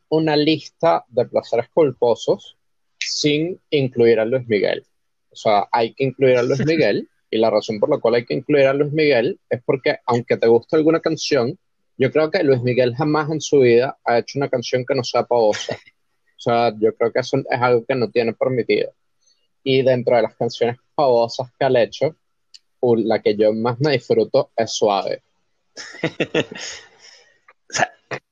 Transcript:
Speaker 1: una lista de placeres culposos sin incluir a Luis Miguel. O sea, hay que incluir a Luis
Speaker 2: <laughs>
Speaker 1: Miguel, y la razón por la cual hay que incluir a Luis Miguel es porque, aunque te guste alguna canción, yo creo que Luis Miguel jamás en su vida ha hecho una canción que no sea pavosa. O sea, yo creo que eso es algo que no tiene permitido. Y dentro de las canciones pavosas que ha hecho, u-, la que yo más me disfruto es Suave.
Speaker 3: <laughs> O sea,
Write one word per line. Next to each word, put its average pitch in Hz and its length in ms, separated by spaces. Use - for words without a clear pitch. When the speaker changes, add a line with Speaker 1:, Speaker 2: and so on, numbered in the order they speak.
Speaker 1:
una 156 280
lista 160 720
de 117 180
placeres 110 480
culposos 127 840
sin 151 600
incluir 120 500
a 110 40
Luis 123 240
Miguel. 92 380
O - 40
sea, 104 360
hay 117 220
que 135 100
incluir 131 340
a 120 40
Luis 131 180
Speaker 2:
<laughs> 143 60
Speaker 1:
Miguel, 151 420
y 110 100
la 110 120
razón 107 300
por 135 100
la 143 80
cual 117 160
hay 120 100
que 151 100
incluir 143 320
a 135 60
Luis 143 200
Miguel 147 560
es 120 160
porque, 147 420
aunque 117 300
te 101 100
guste 117 300
alguna 160 240
canción, 143 580
yo 127 160
creo 156 180
que 185 140
Luis 135 180
Miguel 123 340
jamás 151 340
en 160 100
su 147 200
vida 120 440
ha 120 140
hecho 127 200
una - 100
canción 127 380
que 143 80
no 131 100
sea 120 200
pavosa. 113 500
O - 680
sea, 117 360
yo 110 180
creo 117 160
que 127 80
eso 127 160
es 131 240
algo 123 260
que 135 80
no 120 160
tiene 113 220
permitido. 117 600
Y 135 200
dentro 123 340
de 113 60
las 107 140
canciones 120 420
pavosas 123 640
que 139 80
ha 127 160
hecho, 131 340
u-, 120 160
la 107 240
que 104 160
yo 107 160
más 113 260
me 147 140
disfruto 120 640
es 113 160
Suave. - 500
Speaker 3:
<laughs> - 260
O - 40
sea, - 200